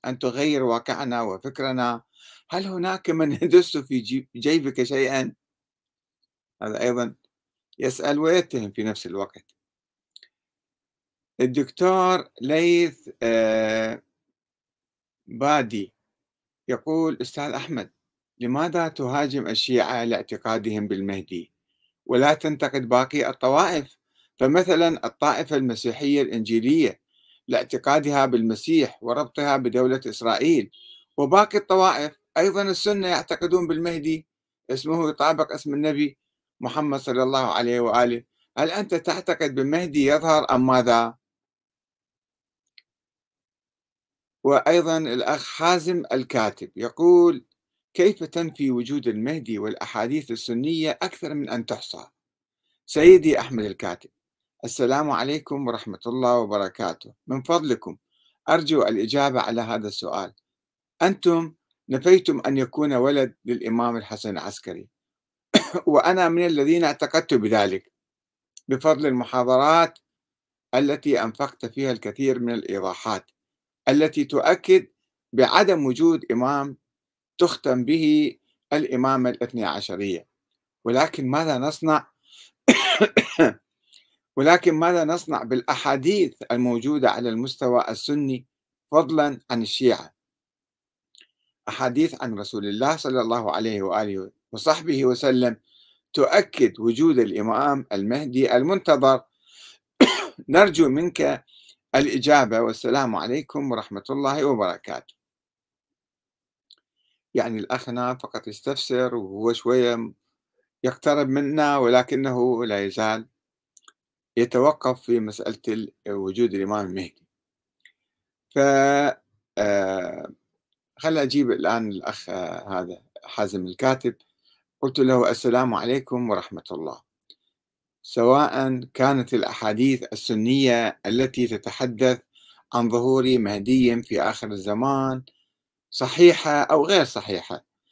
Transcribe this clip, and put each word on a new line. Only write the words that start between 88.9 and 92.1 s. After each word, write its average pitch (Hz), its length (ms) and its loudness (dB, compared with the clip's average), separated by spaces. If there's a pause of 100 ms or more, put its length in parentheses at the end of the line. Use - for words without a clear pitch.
فضلًا 147 480 2 (100)
عن 120 120 -2
الشيعة؟ 113 540 0 (1500)
أحاديث 131 540 -2